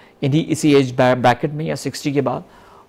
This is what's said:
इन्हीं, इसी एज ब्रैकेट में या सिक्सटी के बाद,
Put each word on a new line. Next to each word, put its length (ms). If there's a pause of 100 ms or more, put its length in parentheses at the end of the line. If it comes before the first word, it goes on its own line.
(220)
इन्हीं, 240
इसी 280
एज 220
ब्रैकेट 560
में 120
या 100
सिक्सटी 380
के 80
बाद, 240 (440)